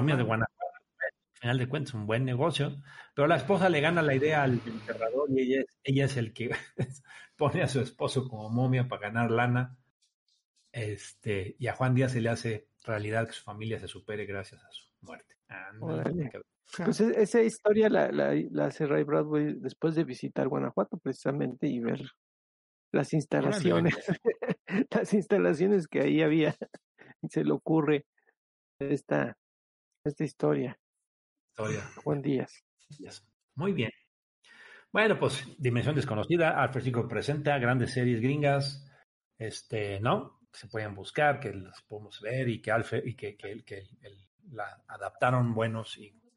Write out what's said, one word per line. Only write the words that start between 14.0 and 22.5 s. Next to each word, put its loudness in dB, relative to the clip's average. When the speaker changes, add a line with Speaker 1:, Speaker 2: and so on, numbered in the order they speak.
Speaker 1:
gracias -10
a -20
su -20
muerte. -20
Ándale, -8
Speaker 2:
Órale. -2
Speaker 1:
cabrón. -12
Speaker 2:
Pues 0
e-, 4
esa 4
historia 4
la, 4
la, 2
la 0
hace -4
Ray 2
Bradbury 0
después -4
de 2
visitar -4
Guanajuato, -2
precisamente, -4
y -2
ver -2